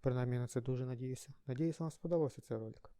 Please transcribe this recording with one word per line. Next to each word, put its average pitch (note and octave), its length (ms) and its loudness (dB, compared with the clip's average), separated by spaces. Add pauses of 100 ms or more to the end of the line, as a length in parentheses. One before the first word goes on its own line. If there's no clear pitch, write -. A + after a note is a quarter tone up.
Принаймні B2 360 2
на B2 100 0
це B2 140 0
дуже B2+ 240 -2
надіюся. B2+ 480 -6 (140)
Надіюсь, D#3 320 0
вам D#3+ 120 0
сподобався E3 500 2
цей A#2 160 -2
ролик. - 420 -8